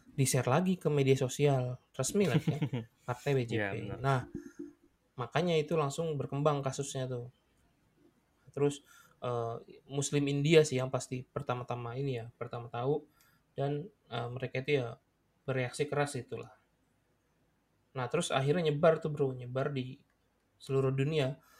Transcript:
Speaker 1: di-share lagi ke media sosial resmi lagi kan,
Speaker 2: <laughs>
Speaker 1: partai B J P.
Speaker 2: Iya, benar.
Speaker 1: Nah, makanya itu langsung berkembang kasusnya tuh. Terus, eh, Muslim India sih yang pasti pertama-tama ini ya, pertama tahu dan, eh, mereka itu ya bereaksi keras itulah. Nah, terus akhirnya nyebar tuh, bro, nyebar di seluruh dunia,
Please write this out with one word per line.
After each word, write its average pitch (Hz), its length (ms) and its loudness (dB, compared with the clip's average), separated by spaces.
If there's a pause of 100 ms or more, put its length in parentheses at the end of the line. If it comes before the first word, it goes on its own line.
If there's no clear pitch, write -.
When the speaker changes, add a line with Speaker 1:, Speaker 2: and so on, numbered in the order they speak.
(180)
Speaker 1:
di-share 131 320 2
lagi 180 320 4
ke 160 80 0
media 139 240 4
sosial 131 640 2 (160)
resmi 202 320 0
lagi 156 240 2
kan, 147 80 0
Speaker 2:
<laughs> 123 300 -2 (200)
Speaker 1:
partai 139 280 0
B 127 100 2
J 113 60 -8
P. 113 80 0
Speaker 2:
Iya, 101 180 0
benar. 98 240 -8
Speaker 1:
Nah, 135 180 2 (1000)
makanya 160 400 0
itu 156 180 0
langsung 151 400 -2
berkembang 139 480 0
kasusnya 131 400 -4
tuh. 123 240 -8 (1200)
Terus, 143 320 0 (400)
eh, 117 340 -4 (300)
Muslim 143 400 0
India 147 400 8
sih 127 160 0
yang 131 80 -2
pasti 127 320 -4
pertama-tama 123 720 -6
ini 135 240 -4
ya, 113 160 -8
pertama 120 400 -10
tahu 139 320 -2 (480)
dan, 143 320 -4
eh, 120 480 -8
mereka 127 320 -6
itu 143 160 2
ya - 160 -8 (480)
bereaksi 131 400 -2
keras 143 320 -2
itulah. 120 320 -10 (1400)
Nah, 127 160 -4
terus - 240 0
akhirnya 147 400 2
nyebar 160 240 6
tuh, 156 160 -4
bro, 139 200 0
nyebar 127 400 -4
di 127 240 -6 (600)
seluruh 135 360 0
dunia, 139 400 2 (260)